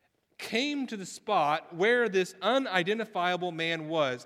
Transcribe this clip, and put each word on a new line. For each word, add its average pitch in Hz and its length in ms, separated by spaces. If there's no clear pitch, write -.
came 269 500
to 220 80
the 190 100
spot 165 720
where 233 320
this 185 340
unidentifiable 185 1080
man 160 360
was, 139 380